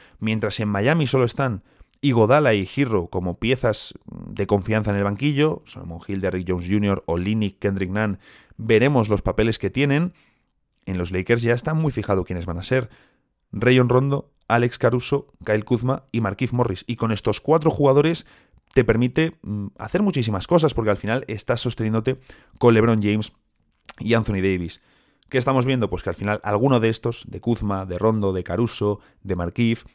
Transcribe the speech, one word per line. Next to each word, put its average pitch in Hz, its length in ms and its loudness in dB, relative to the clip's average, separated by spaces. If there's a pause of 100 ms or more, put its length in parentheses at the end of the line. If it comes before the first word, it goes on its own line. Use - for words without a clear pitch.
(200)
mientras 110 400 -2
en 107 80 -2
Miami 123 400 0
solo 131 160 2
están 120 400 -2 (380)
Iguodala 123 540 4
y 95 200 0
Herro 110 320 0
como 90 320 -6
piezas 117 540 -2 (120)
de 95 420 -8
confianza 104 440 0
en 101 60 0
el 101 80 0
banquillo, 139 580 0
Solomon 85 420 -14
Hill, 98 140 -6
Derrick 92 260 -2
Jones 87 240 -4
junior, 101 360 2
Olynyk, 95 540 -2
Kendrick 98 300 -2
Nunn, 104 300 -2 (380)
veremos 113 500 4
los 104 140 0
papeles 110 380 0
que 98 100 -4
tienen. 143 420 0 (760)
En 92 120 -4
los 87 140 -4
Lakers 95 320 0
ya 117 100 2
está 135 200 -2
muy 160 200 0
fijado 98 320 0
quiénes 87 200 -8
van 87 120 -6
a 90 40 -8
ser. 123 280 -2 (640)
Rayon 123 340 4
Rondo, 139 460 0 (160)
Alex 120 280 0
Caruso, 127 500 0 (180)
Kyle 107 180 0
Kuzma 123 480 -2
y 117 80 -2
Markieff 110 320 -2
Morris. 117 360 -2
Y 117 100 -6
con 113 160 -2
estos 110 260 -2
cuatro 160 320 2
jugadores 143 560 2 (460)
te 127 100 4
permite, 123 600 0
mm, 101 240 -8 (100)
hacer 175 240 -4
muchísimas 113 440 -2
cosas, 160 280 4
porque 110 180 0
al 98 60 0
final 113 320 -4
estás 117 320 -4
sosteniéndote 113 580 -2 (380)
con 120 160 6
LeBron 110 280 4
James 104 300 -2 (680)
y 113 160 0
Anthony 107 280 0
Davis. 92 400 -2 (480)
¿Qué 135 80 -4
estamos 131 280 0
viendo? 127 240 0
Pues 87 140 -6
que 95 60 -4
al 85 60 -6
final 104 280 -4
alguno 113 380 2
de 113 80 2
estos, 113 400 -6
de 95 100 -12
Kuzma, 101 460 -4
de 90 120 -8
Rondo, 101 360 0
de 90 100 -4
Caruso, 104 560 -2 (220)
de 95 160 -6
Markieff, 113 580 -2